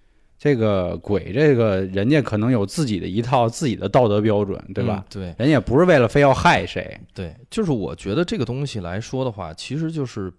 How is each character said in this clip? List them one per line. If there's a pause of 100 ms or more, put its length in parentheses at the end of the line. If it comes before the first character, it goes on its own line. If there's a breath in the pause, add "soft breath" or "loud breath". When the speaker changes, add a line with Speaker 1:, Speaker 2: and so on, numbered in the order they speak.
(440)
Speaker 1:
这
个
鬼，
这
个
人
家
可
能
有
自
己
的
一
套
自
己
的
道
德
标
准， (140)
对
吧？
Speaker 2:
嗯，
对。
Speaker 1:
人
也
不
是
为
了
非
要
害
谁。 (140)
Speaker 2:
对， (200)
就
是
我
觉
得
这
个
东
西
来
说
的
话，
其
实
就
是